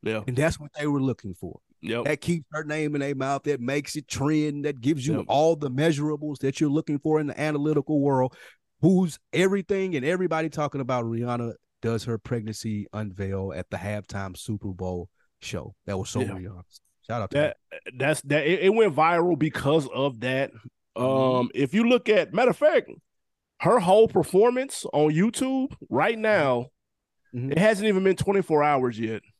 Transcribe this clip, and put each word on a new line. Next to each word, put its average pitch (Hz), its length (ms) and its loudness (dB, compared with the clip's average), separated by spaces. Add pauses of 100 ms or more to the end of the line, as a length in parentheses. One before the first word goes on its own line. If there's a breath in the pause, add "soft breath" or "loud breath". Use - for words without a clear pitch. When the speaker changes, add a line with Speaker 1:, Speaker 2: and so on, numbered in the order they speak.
Speaker 1:
Yeah. 107 260 -4
Speaker 2:
And 127 80 -4
that's 156 240 0
what 147 180 -16
they 147 80 -4
were 143 160 0
looking 113 320 -4
for. - 240 -14 (220)
Speaker 1:
Yep. 110 240 -4
Speaker 2:
That 147 160 -2
keeps 170 320 -2
her 156 120 -8
name 151 300 -4
in 143 60 -2
their 139 140 -4
mouth. 135 300 -4
That 143 180 -2
makes 139 340 -4
it 147 120 -10
trend. 147 580 0
That 143 140 -6
gives 135 260 0
you 160 100 0
Speaker 1:
Yep. 98 120 -4
Speaker 2:
all 156 280 4
the 147 140 -4
measurables 147 720 0
that 131 200 -2
you're 151 100 4
looking 147 280 -2
for 156 200 2
in 151 100 0
the - 120 -8
analytical 147 600 0
world. 131 360 2 (460 loud breath)
Who's 180 360 4 (140)
everything 190 640 0
and 127 80 -2
everybody 165 460 0
talking 147 320 -4
about 123 240 -2
Rihanna 120 480 -4 (280)
does 113 220 -2
her 117 120 -4
pregnancy 107 800 -6
unveil 98 600 -6
at 90 140 -10
the 98 80 -8
halftime 98 600 -8
Super 107 320 -8
Bowl 90 420 -8 (320)
show. - 320 -12 (100)
That 98 140 -6
was 95 100 -8
so 107 120 -6
Speaker 1:
Yeah. 101 100 -4
Speaker 2:
Rihanna. 92 320 -14 (440)
Shout 117 140 -6
out 98 120 -6
to 139 40 -2
Speaker 1:
That, 151 200 0 (160)
Speaker 2:
her. 78 60 -16 (180)
Speaker 1:
that's, 143 260 -2
that, 147 240 0
it, 170 140 2
it 185 140 4
went 214 200 4
viral 165 440 2
because 147 540 2
of 131 280 -2
that. 131 320 -2 (440)
Speaker 2:
Mm-hmm. 123 80 -2
Speaker 1:
Um, 131 500 2
if 135 200 0
you 233 140 4
look 247 200 2
at, 196 240 4
matter 233 180 4
of 180 60 -2
fact, 302 340 2 (680)
her - 200 4
whole 202 280 6
performance 233 840 2
on 151 200 4
YouTube 262 600 0 (180)
right 175 240 2
Speaker 2:
Mm-hmm. 220 80 -6
Speaker 1:
now, 143 440 2 (680)
Speaker 2:
Mm-hmm. 127 180 -4
Speaker 1:
it 156 60 0
hasn't 214 300 4
even 190 160 2
been 190 100 4
twenty-four 175 480 2
hours 127 380 2
yet. 110 220 -4 (180)